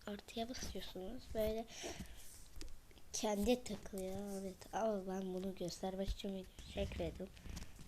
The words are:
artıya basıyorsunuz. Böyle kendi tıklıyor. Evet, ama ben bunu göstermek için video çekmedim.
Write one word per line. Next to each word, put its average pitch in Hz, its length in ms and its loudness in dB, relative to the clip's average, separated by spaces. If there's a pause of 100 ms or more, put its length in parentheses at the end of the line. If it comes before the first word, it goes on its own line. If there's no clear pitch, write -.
artıya 226 420 -2
basıyorsunuz. 202 720 -2 (100)
Böyle 220 320 4 (1500)
kendi 214 500 6
tıklıyor. 196 800 -2
Evet, 190 140 -2 (180)
ama 196 340 4
ben 185 260 0
bunu 190 220 0
göstermek 190 540 0
için 196 260 2
video - 380 -8
çekmedim. 185 540 2 (600)